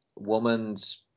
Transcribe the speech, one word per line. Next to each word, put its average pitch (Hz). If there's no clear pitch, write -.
woman's 110